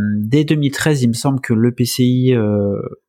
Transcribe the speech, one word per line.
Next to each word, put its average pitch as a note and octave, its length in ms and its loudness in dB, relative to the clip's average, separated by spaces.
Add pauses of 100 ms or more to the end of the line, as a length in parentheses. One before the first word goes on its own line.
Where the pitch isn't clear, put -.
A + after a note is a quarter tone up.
(180)
dès A#2+ 260 0
deux D#3+ 100 0
mille C#3+ 160 0
treize, C#3+ 320 0
il B2 60 4
me A#2 60 0
semble C3+ 260 -2
que A#2+ 140 -2
l'E A#2 180 2
P A#2+ 140 -2
C - 180 0
I, B2+ 300 2
euh, G#2 460 0 (280)